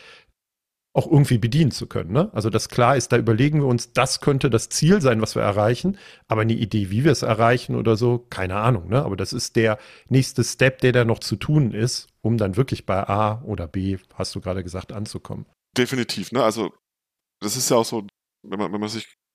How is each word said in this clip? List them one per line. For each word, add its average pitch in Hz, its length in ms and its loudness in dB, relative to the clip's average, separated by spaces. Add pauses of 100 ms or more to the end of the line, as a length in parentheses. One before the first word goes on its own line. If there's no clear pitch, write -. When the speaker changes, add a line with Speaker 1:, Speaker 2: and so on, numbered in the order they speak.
(920)
Speaker 1:
auch - 140 0
irgendwie 139 300 6
bedienen 120 360 2
zu - 140 -8
können, 87 240 -6
ne? 160 220 0
Also, 107 160 -2
dass 107 220 -2
klar 123 260 4
ist, - 160 -2
da 123 60 4
überlegen 127 420 2
wir 139 60 0
uns, 120 260 0
das - 300 -2
könnte 139 260 2
das 113 220 0
Ziel 170 320 4
sein, 117 180 2
was 110 140 -2
wir 117 80 0
erreichen, 107 560 0 (280)
aber 110 140 0
eine 113 140 2
Idee, 104 360 -2
wie 113 140 0
wir 156 80 6
es - 80 -2
erreichen 120 560 2
oder 113 200 2
so, 120 340 0
keine 92 260 -4
Ahnung, 104 320 0
ne? 127 160 0
Aber 98 100 -4
das 92 200 -6
ist - 220 -8
der 110 220 2 (300)
nächste 131 340 2
Step, 131 360 0
der 127 140 4
da 123 120 4
noch 113 140 0
zu - 180 -6
tun 147 360 0
ist, 113 360 -4 (140)
um 113 160 0
dann 98 180 -2
wirklich - 300 -2
bei 98 200 -2
A 107 360 -2
oder 90 260 -8
B, 95 300 -4 (160)
hast - 200 -8
du 95 60 -10
gerade 92 240 -6
gesagt, 90 260 -12
anzukommen. 104 540 -12 (320)
Speaker 2:
Definitiv, 120 560 -2
ne? 127 100 0
Also, 110 300 0 (680)
das 104 160 -6
ist 127 120 -4
ja 131 80 2
auch 113 80 4
so, 107 220 -8 (360)
wenn 95 160 -10
man, 95 140 -4
wenn 104 80 -6
man 107 80 -4
sich 107 300 -12 (160)